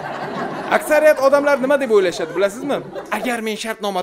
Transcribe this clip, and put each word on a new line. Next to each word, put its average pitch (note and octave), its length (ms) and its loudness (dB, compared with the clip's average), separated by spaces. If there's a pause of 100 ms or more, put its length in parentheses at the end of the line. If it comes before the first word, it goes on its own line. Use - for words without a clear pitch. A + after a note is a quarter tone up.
(720)
Aksariyat D4+ 560 4
odamlar C#4+ 340 4
nima C#4 200 2
deb B3+ 100 -2
o'ylashadi, F#3 440 2
bilasizmi? G3+ 420 -2 (340)
"Agar A#3 280 -4
men A3 160 -4
shartnoma G3+ 480 -4